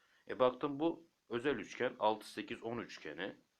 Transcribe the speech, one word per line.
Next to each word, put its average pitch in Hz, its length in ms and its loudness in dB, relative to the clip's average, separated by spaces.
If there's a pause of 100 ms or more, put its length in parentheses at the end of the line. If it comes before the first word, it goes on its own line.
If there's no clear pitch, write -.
(280)
E 101 100 -6
baktım 131 420 2
bu 170 260 0 (220)
özel 120 280 2
üçgen 120 420 -2
altı, 107 340 2
sekiz, 110 300 -6
on 117 160 -2
üçgeni. 82 560 -6 (260)